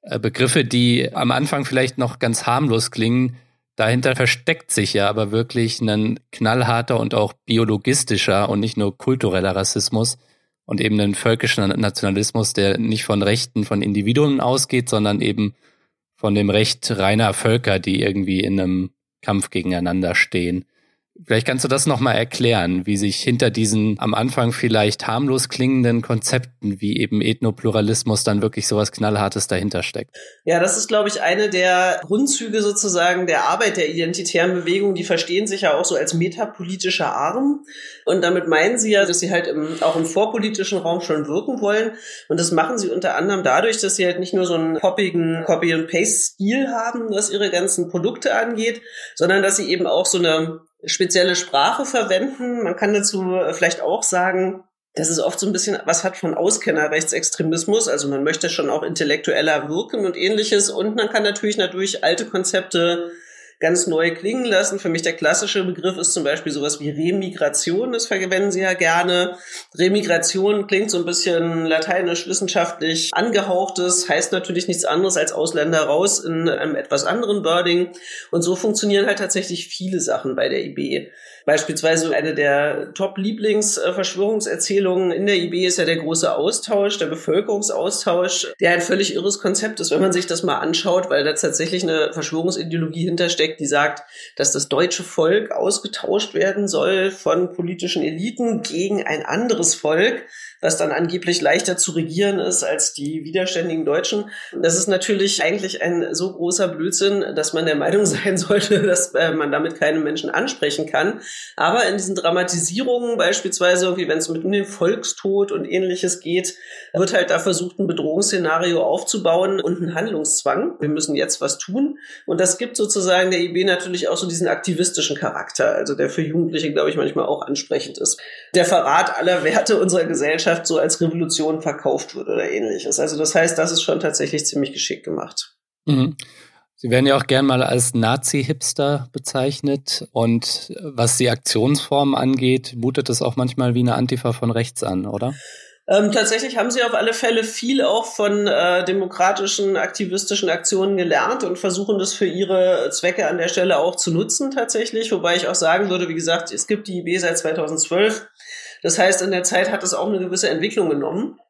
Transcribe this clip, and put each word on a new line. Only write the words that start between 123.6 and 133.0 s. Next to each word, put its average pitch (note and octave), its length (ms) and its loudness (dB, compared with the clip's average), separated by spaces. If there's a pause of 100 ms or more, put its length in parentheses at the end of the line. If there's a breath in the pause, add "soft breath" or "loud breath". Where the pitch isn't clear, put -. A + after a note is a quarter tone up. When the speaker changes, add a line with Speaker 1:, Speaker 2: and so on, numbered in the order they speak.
Speaker 2:
natürlich F3+ 440 0
auch F#3 80 0
so F#3 100 -4
diesen E3+ 220 -2
aktivistischen E3+ 680 -2
Charakter, - 600 -2
also - 200 -2
der C#3+ 140 0
für - 140 -2
Jugendliche, D#3+ 500 0
glaub D3+ 160 2
ich, D3+ 80 -2
manchmal D3 300 0
auch - 160 -2
ansprechend - 560 -4
ist. - 200 -2 (360 loud breath)
Der F3+ 100 4
Verrat E3 540 2
aller F3 260 0
Werte D#3+ 340 2
unserer F3+ 260 2
Gesellschaft E3 640 0
so D#3+ 120 2
als E3+ 240 2
Revolution D#3+ 580 0
verkauft - 540 -2
wird C3 140 -8
oder G#2+ 220 -2
ähnliches. G#2+ 480 -2
Also D3+ 200 -2